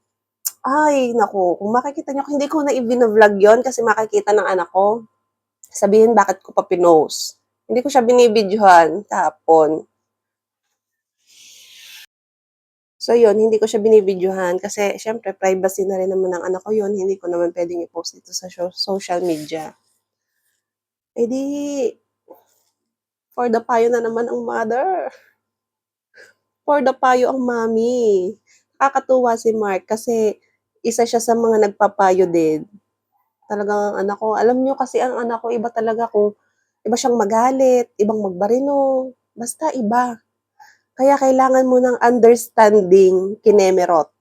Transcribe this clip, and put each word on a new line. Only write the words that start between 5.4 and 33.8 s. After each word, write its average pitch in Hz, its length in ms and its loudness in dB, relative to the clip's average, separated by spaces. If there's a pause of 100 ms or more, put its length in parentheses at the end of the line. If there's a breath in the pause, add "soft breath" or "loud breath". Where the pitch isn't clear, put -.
Sabihin, 220 480 4
bakit 196 260 0
ko - 80 -20
pa 196 140 -4
pinost? 175 720 2 (320)
Hindi 247 160 -2
ko 285 40 -4
siya 269 120 2
binibidyohan 208 1040 4
kahapon. 160 800 0 (3250 loud breath)
So, 233 160 -2
yun, 220 240 4
hindi 220 160 0
ko 214 80 0
siya 220 160 -4
binibidyohan 190 800 0
kasi, 202 400 -6
syempre, 220 320 -8
privacy 190 560 -2
na 196 80 -4
rin 185 160 -4
naman 185 240 -2
ng 170 80 -10
anak 185 240 -6
ko 220 80 -4
yun. 208 160 -2
Hindi 190 240 -4
ko 175 160 -10
naman 175 240 -4
pwedeng 175 260 -6
i-post 170 380 -14
ito - 160 -20
sa 185 160 -14
sho-, 180 240 -10
social 190 480 -6
media. 156 480 -8 (1400)
Eh 233 100 -2
di, 262 200 -6 (1900)
for 247 80 -2
the 226 160 0
payo 233 240 0
na 233 160 0
naman 226 240 -4
ang 240 160 -8
mother. 240 640 -4 (1600 soft breath)
For 294 160 0
the 262 80 2
payo 254 400 0
ang 262 80 -4
mommy. 226 960 -2 (400)
Nakakatuwa 254 640 0
si 226 160 -2
Mark 202 320 -6
kasi 220 480 -4 (480)
isa 233 240 -2
siya 233 160 -2
sa 233 160 0
mga 220 320 2
nagpapayo 190 560 0
din. 160 400 -2 (840)
Talagang 208 300 -4
ang 208 160 -4 (100)